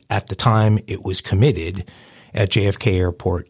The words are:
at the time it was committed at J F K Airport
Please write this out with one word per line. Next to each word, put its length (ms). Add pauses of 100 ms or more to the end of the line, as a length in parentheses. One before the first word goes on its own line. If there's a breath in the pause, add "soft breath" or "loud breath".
at 200
the 60
time 520
it 160
was 160
committed 720 (440 loud breath)
at 180
J 160
F 120
K 180
Airport 520